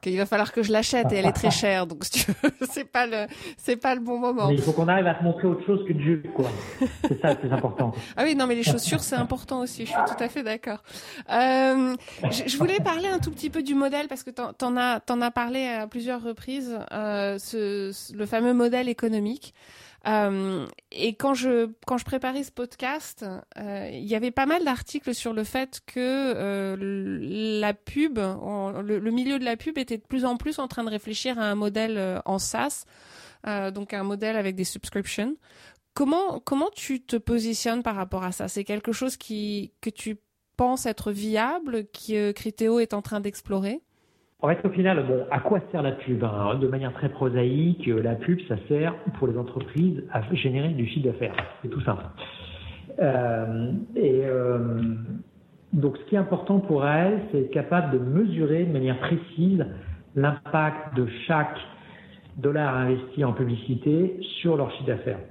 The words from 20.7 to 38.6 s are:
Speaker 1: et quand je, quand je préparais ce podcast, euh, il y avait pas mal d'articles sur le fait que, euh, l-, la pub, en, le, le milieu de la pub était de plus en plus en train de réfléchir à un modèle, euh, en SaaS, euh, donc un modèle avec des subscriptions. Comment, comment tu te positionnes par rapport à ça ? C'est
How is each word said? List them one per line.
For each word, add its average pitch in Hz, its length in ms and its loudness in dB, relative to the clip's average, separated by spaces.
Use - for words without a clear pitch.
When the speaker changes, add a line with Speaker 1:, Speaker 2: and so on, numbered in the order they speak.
Speaker 1:
et 214 240 0
quand 277 180 2
je, 240 360 2
quand 254 120 -2
je - 80 -6
préparais 262 380 -4
ce - 80 -10
podcast, 254 760 -8
euh, 202 340 -8
il - 140 -10
y 214 100 0
avait 240 160 0
pas 269 140 2
mal 330 180 2
d'articles 269 500 -4
sur 233 200 -6
le 214 100 -2
fait 262 420 -4
que, - 140 -8
euh, 220 760 0
l-, 196 840 -2
la 208 140 2
pub, 285 440 -2
en, 196 640 -4
le, 208 180 0
le 220 120 -2
milieu 254 260 0
de 254 60 -2
la 233 140 -2
pub 311 200 -6
était 240 200 -4
de 214 60 -10
plus 262 200 -2
en 247 140 0
plus 302 220 -4
en 262 80 -4
train 247 160 -6
de 220 60 -4
réfléchir 214 500 -4
à 220 40 0
un 208 120 0
modèle, 214 420 0
euh, 185 280 -2
en 196 120 0
SaaS, 226 480 -2
euh, 196 240 -2
donc 202 220 -8
un 196 100 -4
modèle 208 340 0
avec 196 180 0
des 185 80 -2
subscriptions. - 720 -4
Comment, 320 520 2
comment 294 280 0
tu 262 280 -6
te - 160 -2
positionnes 233 680 0
par 220 120 -2
rapport 185 280 -4
à 180 80 -2
ça ? 190 160 -6
C'est 196 160 -6